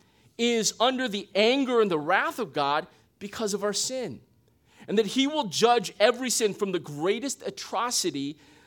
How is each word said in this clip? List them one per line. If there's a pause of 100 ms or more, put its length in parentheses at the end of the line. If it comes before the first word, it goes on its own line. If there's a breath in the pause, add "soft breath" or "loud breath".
(380 soft breath)
is
under
the
anger
and
the
wrath
of
God (320 soft breath)
because
of
our
sin. (640 loud breath)
And
that
he
will
judge
every
sin
from
the
greatest
atrocity (280 soft breath)